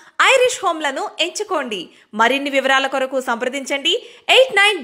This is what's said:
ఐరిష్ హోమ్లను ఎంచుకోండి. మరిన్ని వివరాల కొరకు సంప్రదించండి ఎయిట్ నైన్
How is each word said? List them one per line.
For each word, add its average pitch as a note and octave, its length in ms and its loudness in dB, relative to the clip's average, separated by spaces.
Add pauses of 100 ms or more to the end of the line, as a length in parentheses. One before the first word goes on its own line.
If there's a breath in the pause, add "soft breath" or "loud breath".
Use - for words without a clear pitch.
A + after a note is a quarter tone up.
(320 loud breath)
ఐరిష్ B4+ 320 4
హోమ్లను D#4+ 400 -4 (220)
ఎంచుకోండి. D#4 560 -6 (400 soft breath)
మరిన్ని C4+ 340 0
వివరాల C4+ 380 2
కొరకు C4 260 -2 (100)
సంప్రదించండి C4+ 640 -4 (440 loud breath)
ఎయిట్ C5 240 4
నైన్ G4+ 220 2